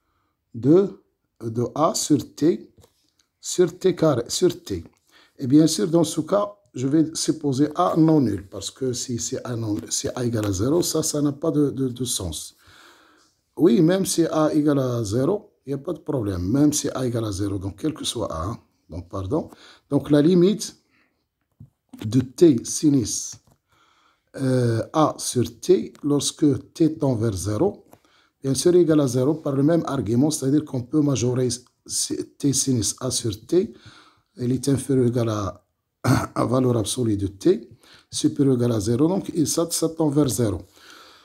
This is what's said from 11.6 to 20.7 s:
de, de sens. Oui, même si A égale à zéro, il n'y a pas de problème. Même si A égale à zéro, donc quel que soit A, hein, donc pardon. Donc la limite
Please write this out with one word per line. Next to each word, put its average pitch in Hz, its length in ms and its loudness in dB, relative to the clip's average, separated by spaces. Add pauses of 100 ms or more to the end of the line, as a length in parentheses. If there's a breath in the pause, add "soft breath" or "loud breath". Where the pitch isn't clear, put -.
de, 131 180 -2
de 123 180 -6
sens. - 500 -8 (1040 soft breath)
Oui, 185 240 6
même 185 240 2
si - 180 0
A 151 300 0
égale 147 240 2
à 123 260 -2
zéro, 135 480 -2 (140)
il 135 40 -6
n'y 139 40 -4
a 135 40 -6
pas 151 140 -8
de 151 60 -12
problème. 101 520 -4
Même 139 220 4
si 143 220 -4
A 131 100 -4
égale 113 220 -2
à 104 60 -6
zéro, 98 260 -4
donc 92 220 -10
quel 156 120 -4
que - 120 -12
soit - 280 -6
A, 80 140 -6
hein, 117 120 -8 (300)
donc 90 220 -14
pardon. 101 400 -6 (400 loud breath)
Donc 143 200 0
la 147 120 6
limite 180 540 2 (1300)